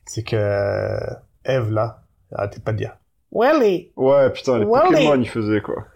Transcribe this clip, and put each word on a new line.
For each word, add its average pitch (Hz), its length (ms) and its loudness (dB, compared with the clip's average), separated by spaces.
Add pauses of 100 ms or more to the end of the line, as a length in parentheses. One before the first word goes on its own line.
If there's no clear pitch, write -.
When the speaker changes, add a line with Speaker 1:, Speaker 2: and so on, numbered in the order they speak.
Speaker 1:
C'est - 180 -10
que, 113 120 -4
euh, 101 800 -2 (300)
Ève, 127 260 -2
là, 110 320 -4 (280)
elle - 80 -8
arrêtait 101 200 -6
pas 113 140 -6
de 107 40 -4
dire - 200 -8 (340)
Wally. 233 640 2
Speaker 2:
Ouais, 135 360 4
putain, 127 280 -2
les 104 60 0
Speaker 1:
Wally. 285 260 4
Speaker 2:
Pokémon, 147 300 4
ils 110 80 -4
faisaient, 107 320 0
quoi. - 240 -8 (100)